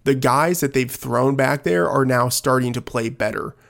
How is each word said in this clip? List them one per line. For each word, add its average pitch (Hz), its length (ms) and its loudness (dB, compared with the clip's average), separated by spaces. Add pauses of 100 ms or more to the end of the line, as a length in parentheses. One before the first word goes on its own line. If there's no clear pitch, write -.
the 139 100 2
guys 139 460 2
that 135 120 -2
they've 127 160 0
thrown 127 460 -2
back 139 300 0
there 175 260 2
are 135 140 2
now 127 240 2
starting 127 460 0
to 131 60 -4
play 117 280 -4
better. - 480 -4 (140)